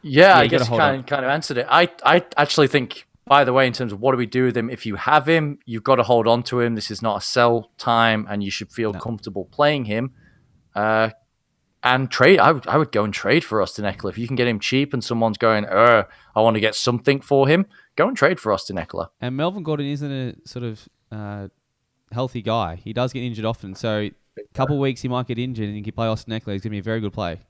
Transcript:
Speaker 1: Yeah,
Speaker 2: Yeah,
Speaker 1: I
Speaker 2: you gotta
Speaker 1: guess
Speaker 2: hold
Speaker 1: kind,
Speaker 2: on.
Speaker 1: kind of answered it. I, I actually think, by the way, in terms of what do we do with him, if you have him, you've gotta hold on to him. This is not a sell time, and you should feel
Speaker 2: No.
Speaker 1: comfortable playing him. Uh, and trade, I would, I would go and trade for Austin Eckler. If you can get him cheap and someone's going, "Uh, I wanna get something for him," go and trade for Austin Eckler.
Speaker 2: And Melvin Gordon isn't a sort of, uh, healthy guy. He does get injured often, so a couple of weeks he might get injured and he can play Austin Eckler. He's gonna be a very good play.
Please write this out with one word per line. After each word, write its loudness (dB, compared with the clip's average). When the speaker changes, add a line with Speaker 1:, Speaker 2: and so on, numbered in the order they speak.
Speaker 1:
Yeah, 6
Speaker 2:
Yeah, 10
Speaker 1:
I 8
Speaker 2:
you 2
gotta 2
Speaker 1:
guess 0
Speaker 2:
hold 0
Speaker 1:
kind, 2
Speaker 2:
on. -10
Speaker 1:
kind -4
of -2
answered -2
it. -4
I, 6
I 4
actually 4
think, -4
by 6
the 0
way, 4
in 0
terms -6
of -12
what 2
do 2
we -2
do 0
with 0
him, -2
if -10
you -4
have 2
him, 0
you've -8
gotta 4
hold 4
on 2
to -2
him. 0
This -8
is -10
not -2
a -8
sell 0
time, 0
and -4
you -4
should -10
feel -4
Speaker 2:
No. -12
Speaker 1:
comfortable -10
playing 0
him. -4
Uh, 0
and 0
trade, 6
I 6
would, -4
I 0
would 0
go 2
and -2
trade 0
for -2
Austin -4
Eckler. -6
If -12
you -6
can -4
get 0
him -2
cheap -2
and -6
someone's -2
going, 2
"Uh, 4
I 2
wanna 4
get 0
something 0
for 2
him," 2
go 2
and -4
trade 2
for -2
Austin -4
Eckler. -8
Speaker 2:
And -6
Melvin -4
Gordon -4
isn't -8
a -10
sort -12
of, -12
uh, -12
healthy -6
guy. -4
He -14
does -4
get -8
injured -8
often, -6
so -4
a -16
couple -2
of -2
weeks -2
he -6
might -4
get -6
injured -6
and -8
he -10
can -10
play -2
Austin -6
Eckler. -8
He's -6
gonna -8
be -6
a -8
very -4
good -6
play. -8